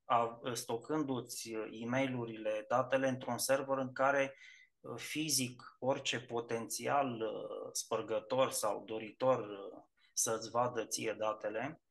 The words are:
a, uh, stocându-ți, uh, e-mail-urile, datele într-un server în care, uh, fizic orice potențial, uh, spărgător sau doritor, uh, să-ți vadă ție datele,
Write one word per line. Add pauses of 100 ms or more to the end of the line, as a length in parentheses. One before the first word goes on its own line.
a,
uh,
stocându-ți,
uh,
e-mail-urile,
datele
într-un
server
în
care, (440)
uh,
fizic
orice
potențial,
uh,
spărgător
sau
doritor,
uh, (300)
să-ți
vadă
ție
datele,